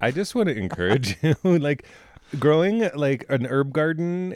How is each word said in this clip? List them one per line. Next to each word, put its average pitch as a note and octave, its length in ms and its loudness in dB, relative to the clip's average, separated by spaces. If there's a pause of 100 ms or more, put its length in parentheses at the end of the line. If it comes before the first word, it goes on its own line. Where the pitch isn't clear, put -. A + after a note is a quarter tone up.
I A2+ 100 0
just F3+ 240 -4
wanna G#3 180 0
encourage G2 680 0
<laughs> - 40 -18
you. D#3 220 2
Like, D3 420 0 (540)
growing, F3+ 560 2
like, C#3 320 0
an B2+ 180 0
herb C3+ 260 0
garden E3+ 640 -2